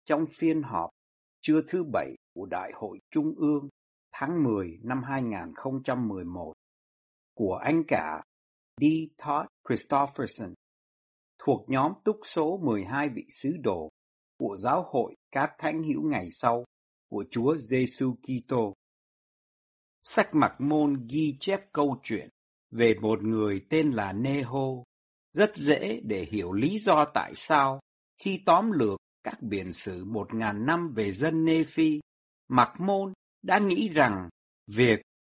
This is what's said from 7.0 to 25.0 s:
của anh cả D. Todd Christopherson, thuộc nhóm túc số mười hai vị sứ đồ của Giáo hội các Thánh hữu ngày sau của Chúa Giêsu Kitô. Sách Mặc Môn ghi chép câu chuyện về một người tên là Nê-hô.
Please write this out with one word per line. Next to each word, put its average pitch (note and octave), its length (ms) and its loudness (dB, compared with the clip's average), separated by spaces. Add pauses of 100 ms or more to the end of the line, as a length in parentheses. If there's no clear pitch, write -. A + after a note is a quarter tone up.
của F#2+ 220 -2
anh D#3+ 320 0
cả D#2 340 -2 (600)
D. - 20 4 (340)
Todd D3+ 300 -2 (200)
Christopherson, B2+ 880 -2 (840)
thuộc C#3 300 0
nhóm C3+ 240 2 (100)
túc G#3 200 0
số E3+ 400 -2
mười G#2+ 220 0
hai C#3 240 -2
vị A2+ 200 -10
sứ D#3+ 280 -6
đồ F#2 320 -2 (480)
của G#2 180 -6
Giáo B2+ 280 0
hội - 320 -2 (160)
các C#3 260 -2
Thánh D#3+ 260 -4
hữu D3+ 260 -2
ngày E3+ 220 -2
sau B2 340 -2 (440)
của G2+ 220 -6
Chúa B2+ 260 2
Giêsu B2+ 680 -2
Kitô. A#2+ 500 -2 (1300)
Sách - 320 0
Mặc B2 260 2
Môn C#3+ 480 0
ghi C#3+ 300 0
chép G3 320 -4
câu C#3+ 320 0
chuyện G2 260 -6 (460)
về A2+ 260 6
một G#2+ 220 0
người G#2+ 460 0
tên D#3 220 4
là G2+ 220 -2
Nê-hô. C3 680 -2 (500)